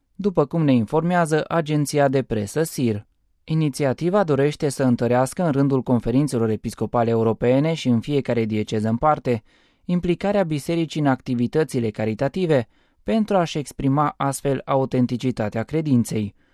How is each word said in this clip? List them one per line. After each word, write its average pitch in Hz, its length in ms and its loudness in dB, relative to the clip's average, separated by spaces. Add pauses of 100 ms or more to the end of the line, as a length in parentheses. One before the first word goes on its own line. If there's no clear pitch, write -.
(160)
după 185 300 0
cum 165 180 -2
ne 139 100 4
informează 156 720 2
agenția 147 600 0
de 135 140 0
presă 113 420 -2
sir. 113 420 -2 (380)
Inițiativa 156 800 0
dorește 147 460 0
să 135 140 -2
întărească 123 600 2
în 160 80 0
rândul 135 300 2
conferințelor 120 680 0
episcopale 113 600 -2
europene 117 640 2
și 151 140 -6
în 117 120 4
fiecare 120 460 0
dieceză 107 440 -2
în 117 80 0
parte 143 460 0 (420)
implicarea 180 580 0
bisericii 160 580 -2
în 147 60 2
activitățile 127 840 0
caritative 135 800 0 (360)
pentru 208 340 0
a-și 170 200 -2
exprima 143 600 -2
astfel 139 480 -2
autenticitatea 123 1000 -2
credinței. 123 720 0 (180)